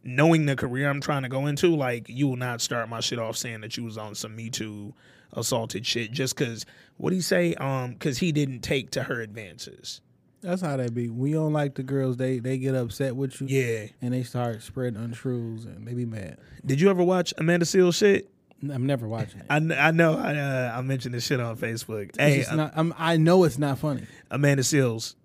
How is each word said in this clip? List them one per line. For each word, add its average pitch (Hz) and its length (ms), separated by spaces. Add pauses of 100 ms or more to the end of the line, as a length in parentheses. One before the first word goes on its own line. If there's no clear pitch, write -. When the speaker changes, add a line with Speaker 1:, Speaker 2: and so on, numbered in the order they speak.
Speaker 1:
knowing 151 420
the 139 100
career 131 340
I'm 139 120
trying 139 220
to 123 60
go 135 180
into, 160 280
like, 123 340
you 135 180
will 127 80
not 123 260
start 113 280
my 117 100
shit 120 200
off 113 180
saying 117 240
that 107 160
you 120 60
was 110 140
on 107 180
some 110 200
Me 113 140
Too 107 440 (400)
assaulted 113 520
shit 117 260
just - 240
'cause, 117 300 (320)
what'd - 180
he 180 60
say? 175 340
Um, 127 400
'cause 139 240
he 175 120
didn't 139 300
take - 300
to 123 120
her 120 180
advances. 104 800 (400)
Speaker 2:
That's 185 200
how 147 140
they 123 140
be. 120 200
We 127 220
don't 156 220
like 143 220
the 135 80
girls. 131 340
They, 131 220
they 127 180
get 131 180
upset 127 400
with 135 240
you. 135 80
Speaker 1:
Yeah. 117 400 (140)
Speaker 2:
And 123 120
they 127 100
start 120 380
spreading 120 400
untruths 117 640
and 110 240
they 123 60
be 120 120
mad. 104 320 (280)
Speaker 1:
Did 135 160
you 196 80
ever 180 120
watch 180 360
Amanda 170 280
Seales 180 300
shit? 202 340 (320)
Speaker 2:
N-, 139 100
I'm 127 140
never 127 220
watching 110 320
it. - 100
Speaker 1:
I, 147 100
kn-, 160 120
I 147 200
know. 160 260
I, 147 180
uh, 131 420
I 127 40
mentioned 127 340
this 120 100
shit 135 140
on 117 160
Facebook. 110 540
Speaker 2:
It's - 100
Speaker 1:
Hey, 139 200
Speaker 2:
just - 120
Speaker 1:
uh, - 60
Speaker 2:
not, 156 180
I'm, 160 220
I 165 180
know 170 300
it's 127 120
not 143 220
funny. 147 260 (240)
Speaker 1:
Amanda 139 340
Seales. 120 600